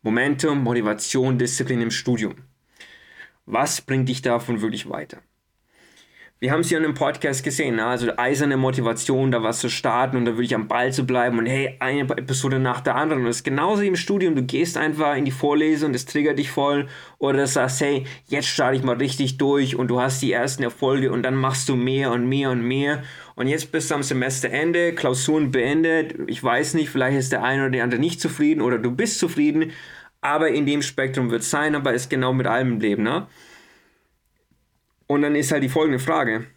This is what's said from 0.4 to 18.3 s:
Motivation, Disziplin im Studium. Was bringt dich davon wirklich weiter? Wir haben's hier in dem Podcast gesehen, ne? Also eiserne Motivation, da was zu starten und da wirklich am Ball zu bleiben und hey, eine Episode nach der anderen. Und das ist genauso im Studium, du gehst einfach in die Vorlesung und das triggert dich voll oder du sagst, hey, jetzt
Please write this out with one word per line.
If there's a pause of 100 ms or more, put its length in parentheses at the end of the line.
Motivation,
Disziplin
im
Studium. (1080)
Was
bringt
dich
davon
wirklich
weiter? (1200)
Wir
haben's
hier
in
dem
Podcast
gesehen,
ne?
Also
eiserne
Motivation,
da
was
zu
starten
und
da
wirklich
am
Ball
zu
bleiben
und
hey,
eine
Episode
nach
der
anderen.
Und
das
ist
genauso
im
Studium,
du
gehst
einfach
in
die
Vorlesung
und
das
triggert
dich
voll (300)
oder
du
sagst,
hey, (220)
jetzt